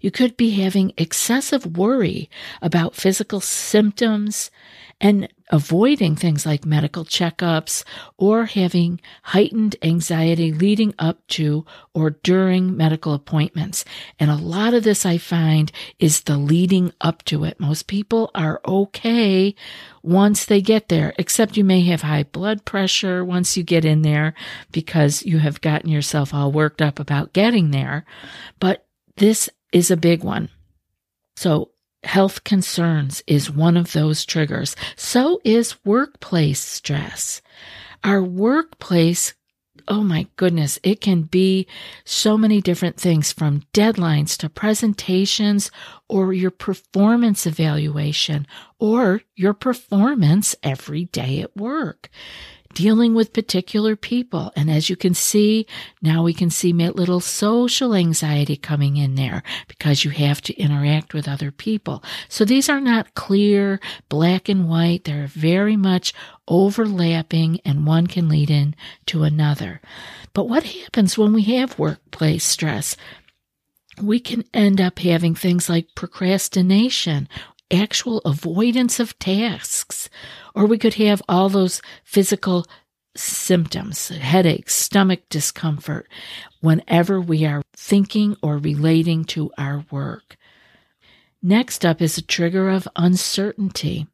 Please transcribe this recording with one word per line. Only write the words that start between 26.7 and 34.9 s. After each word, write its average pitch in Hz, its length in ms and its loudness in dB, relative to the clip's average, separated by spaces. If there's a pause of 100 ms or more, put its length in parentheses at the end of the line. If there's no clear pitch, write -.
up 147 160 -2
about 147 340 -4
getting 202 380 2
there. 135 340 -2 (540)
But 185 260 0 (320)
this 214 320 4 (240)
is 175 200 4
a 175 40 2
big 170 280 2
one. 185 240 -6 (880)
So 156 340 0 (340)
health 190 400 0
concerns 165 840 -2
is 147 240 0
one 160 260 4
of 170 160 0
those 156 320 0
triggers. 147 520 -4 (180)